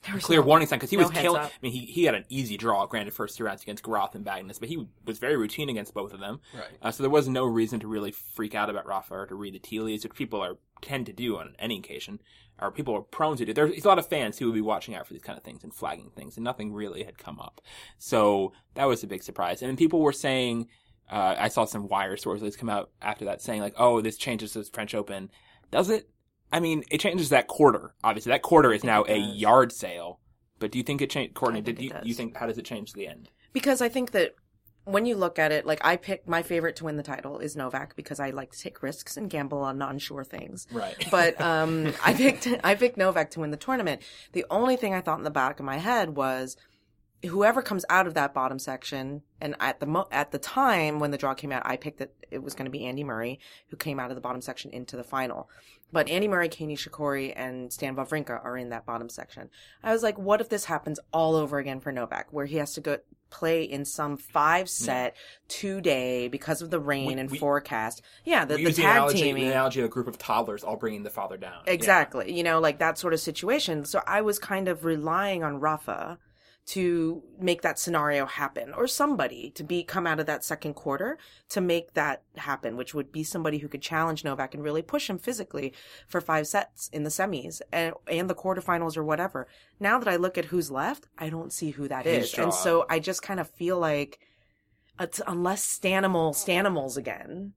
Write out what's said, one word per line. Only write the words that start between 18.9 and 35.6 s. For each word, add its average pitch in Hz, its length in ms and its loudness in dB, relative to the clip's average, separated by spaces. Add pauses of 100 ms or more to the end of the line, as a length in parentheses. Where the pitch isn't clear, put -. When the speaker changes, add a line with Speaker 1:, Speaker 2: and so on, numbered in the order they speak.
Speaker 2:
a 101 40 -10
big 92 160 -8
surprise. 90 380 -2
And 127 80 -6
then 131 80 -2
people 165 240 6
were 143 120 6
saying, 123 540 0 (440)
uh, 95 260 2
I 104 120 2
saw 110 160 2
some 101 240 -6
wire 98 260 0
sources 104 400 -4
come 117 140 -6
out 104 220 -2 (100)
after 107 240 -4
that 98 160 -4
saying, 107 200 -4
like, 104 160 -4
"Oh, 120 240 8
this 107 160 -2
changes 110 360 -4
the 107 100 -6
French 107 320 -8
Open." 98 340 -6 (420)
Does 190 180 4
it? 185 200 0 (420)
I 165 80 2
mean, 160 320 0
it 151 80 0
changes 175 300 0
that 131 180 6
quarter. - 560 6
Obviously, 107 280 2
that 147 120 4
quarter 147 280 10
is 104 80 4
Speaker 1:
I - 20 -2
think - 40 -6
Speaker 2:
now 107 200 6
Speaker 1:
it 107 80 0
Speaker 2:
a 107 140 4
Speaker 1:
does. 104 100 -8
Speaker 2:
yard 117 340 8
sale. 87 480 -8 (400)
But 107 120 -4
do 123 60 -4
you 123 60 -2
think 143 180 -2
it 135 80 0
changed, 139 240 -4
Courtney? 117 280 0
Speaker 1:
I - 20 -8
think 117 160 -4
Speaker 2:
Did - 0 -
Speaker 1:
it 131 40 -8
Speaker 2:
you, - 200 -8
you 117 80 -4
Speaker 1:
does. 117 60 -4
Speaker 2:
think, 117 200 -8
how 120 80 -6
does 113 140 -4
it - 60 -14
change 110 280 -10
the 98 140 -10
end? - 220 -16 (240)
Speaker 1:
Because 262 280 2
I 240 80 2
think 247 220 -2
that - 240 2 (480)
when 202 240 2
you 233 80 2
look 180 240 0
at 156 120 4
it, 151 140 2